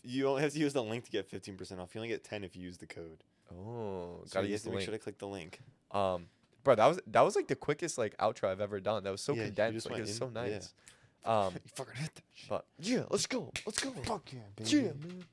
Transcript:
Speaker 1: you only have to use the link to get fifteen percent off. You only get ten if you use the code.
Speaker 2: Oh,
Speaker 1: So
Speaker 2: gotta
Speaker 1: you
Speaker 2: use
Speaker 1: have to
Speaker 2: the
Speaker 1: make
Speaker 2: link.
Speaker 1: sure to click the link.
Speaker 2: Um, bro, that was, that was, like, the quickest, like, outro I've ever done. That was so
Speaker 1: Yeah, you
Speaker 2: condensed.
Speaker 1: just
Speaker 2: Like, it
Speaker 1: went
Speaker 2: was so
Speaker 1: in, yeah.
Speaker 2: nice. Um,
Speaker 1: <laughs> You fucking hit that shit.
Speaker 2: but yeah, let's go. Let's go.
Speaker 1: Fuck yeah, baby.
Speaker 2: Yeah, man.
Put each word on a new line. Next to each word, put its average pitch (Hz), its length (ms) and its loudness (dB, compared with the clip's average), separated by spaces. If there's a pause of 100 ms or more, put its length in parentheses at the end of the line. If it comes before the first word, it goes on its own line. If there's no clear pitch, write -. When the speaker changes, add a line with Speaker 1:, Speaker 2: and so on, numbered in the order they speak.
Speaker 1:
you 135 240 2
only 139 140 2
have 147 100 2
to 147 80 -4
use 143 140 4
the 131 100 2
link 117 220 -4
to - 40 -20
get 101 160 -2
fifteen 98 300 -10
percent 92 240 -10
off. 87 140 -10
You 110 80 -6
only 117 80 -6
get - 120 -4
ten 104 220 -8
if 87 100 -10
you 90 80 -12
use 87 160 -10
the 82 80 -14
code. 80 380 -14 (260)
Speaker 2:
Oh, 92 760 -8
Speaker 1:
So - 80 -8
Speaker 2:
gotta 95 120 2
Speaker 1:
you 101 60 0
Speaker 2:
use 107 80 0
Speaker 1:
have 110 40 -12
to - 0 -
Speaker 2:
the 113 60 -6
Speaker 1:
make - 60 -2
Speaker 2:
link. 98 80 0
Speaker 1:
sure 104 140 -4
to - 40 -12
click 104 160 -10
the 101 80 -8
link. 98 340 -8 (320)
Speaker 2:
Um, 92 340 2 (360)
bro, 135 120 10
that 113 120 10
was, 170 220 6
that 113 140 8
was, 185 140 6
like, 392 120 2
the 135 80 2
quickest, 151 420 -2
like, 107 200 0
outro 110 300 2
I've 95 120 0
ever 104 200 -2
done. 101 240 0
That 98 60 -2
was 95 100 -4
so - 140 -2
Speaker 1:
Yeah, 113 60 -2
you 107 80 0
Speaker 2:
condensed. 104 260 2
Speaker 1:
just 113 120 -4
Speaker 2:
Like, 120 60 -6
it 117 100 -4
Speaker 1:
went 95 60 -4
Speaker 2:
was 104 80 -4
so 131 120 -4
Speaker 1:
in, 117 60 -10
yeah. 110 80 -4
Speaker 2:
nice. 104 320 -4 (500)
Um, 104 300 4
Speaker 1:
<laughs> - 0 -
You - 60 -8 (140)
fucking 127 220 -10
hit 147 180 -6
that - 80 -20 (120)
shit. - 140 -18
Speaker 2:
but - 180 -4 (120)
yeah, 190 320 0
let's 196 160 2
go. 202 240 -4 (160)
Let's 214 160 -4
go. 269 80 -4 (140)
Speaker 1:
Fuck 214 280 -4
yeah, 127 60 -12 (180)
baby. 110 140 -4
Speaker 2:
Yeah, 285 120 6
man. 175 500 -6